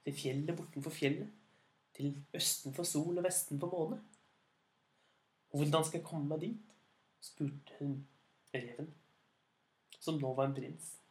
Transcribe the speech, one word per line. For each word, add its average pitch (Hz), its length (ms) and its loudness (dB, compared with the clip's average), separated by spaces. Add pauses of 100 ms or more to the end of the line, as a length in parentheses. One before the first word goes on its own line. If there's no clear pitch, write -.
til 139 80 0
fjellet 143 400 0
bortenfor 151 400 -4
fjellet, 160 380 2 (680)
til 143 140 0 (260)
østen - 400 0
for 175 80 0
sol 165 300 2
og 175 100 2
vesten 165 320 2
for 175 160 0
måne. 165 240 0 (1500)
«Hvordan 151 380 4
skal 170 160 -4
jeg - 60 -14
komme 147 200 -2
meg 156 160 0
dit?» - 180 -4 (640)
spurte 143 520 -4
hun 139 160 0 (580)
reven, 127 380 -4 (1040)
som 160 240 0
nå 131 160 2
var 135 100 6
en 139 80 2
prins. - 360 -6 (200)